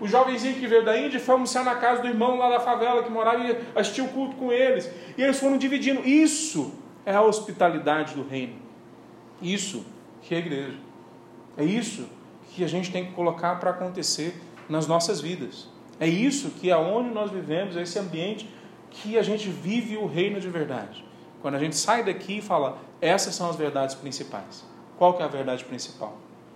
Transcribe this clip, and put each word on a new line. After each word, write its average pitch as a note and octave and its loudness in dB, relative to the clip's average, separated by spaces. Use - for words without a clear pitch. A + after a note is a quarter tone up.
O G#3 -4
jovenzinho B3+ 4
que B3+ -4
veio A3 6
da A3 4
Índia C4+ -2
foi B3+ 4
almoçar B3+ 2
na B3 2
casa A#3+ 2
do B3 -2
irmão A#3+ 2
lá B3 4
da A#3+ 4
favela A#3+ 2
que A#3 -4
morava A3+ 2
e B3 0
assistiu A3 0
o B3+ -4
culto C4 -4
com B3+ -2
eles. B3 4
E B3 0
eles C4+ 4
foram C4+ 4
dividindo. C4 0
Isso C#4 4
é G3 0
a G#3 6
hospitalidade D#3 2
do C#3 -6
reino. B2+ -6
Isso F3+ -4
que - -4
é E3 2
a - 0
igreja. C#3 -6
É D3 0
isso G3 -2
que F3+ -4
a D#3+ 0
gente F3 -4
tem F3+ -4
que - -12
colocar F3 0
pra F#3 0
acontecer F3+ -4
nas D#3 0
nossas E3+ 2
vidas. D3+ -8
É D#3+ 2
isso G#3 2
que F3+ -2
é E3+ 6
onde G#3+ 2
nós G#3 -2
vivemos, F3 -4
é F3 -4
esse F3 -6
ambiente F#3 -6
que G#3+ -4
a G#3 6
gente G#3 0
vive G#3 -4
o G#3 -4
reino F#3+ 0
de F#3 -6
verdade. C3+ -6
Quando C#3+ -4
a C#3 -2
gente D#3 0
sai A#3 2
daqui G3 -4
e G#3 -8
fala, D3+ 0
"Essas F#3 2
são F3 -2
as D#3+ -4
verdades C#3 -2
principais." - -12
Qual F3+ 6
que E3+ -2
é - 0
a D3 -2
verdade C3 -4
principal? A#2+ -10